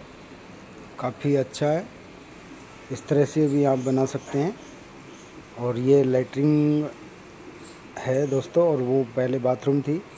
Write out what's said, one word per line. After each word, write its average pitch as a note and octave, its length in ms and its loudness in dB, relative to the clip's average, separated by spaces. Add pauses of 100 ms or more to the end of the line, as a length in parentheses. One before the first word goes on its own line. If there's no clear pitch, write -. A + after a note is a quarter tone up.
(1000)
काफ़ी B2+ 360 -2
अच्छा C3+ 320 0
है। E3 180 0 (1040)
इस B2+ 160 -6
तरह C#3+ 180 4
से D3+ 220 2
भी C#3+ 160 2
आप C3+ 160 4
बना C3 280 2
सकते - 320 -4
हैं। F3+ 160 -2 (1040)
और A#2+ 200 -2
ये C3+ 240 6
lettering D3 840 2 (1120)
है C3+ 280 0
दोस्तों C3+ 400 2
और D3 160 2
वो C3 200 2 (120)
पहले B2+ 240 0
bathroom B2+ 420 2
थी, D3+ 200 -2 (160)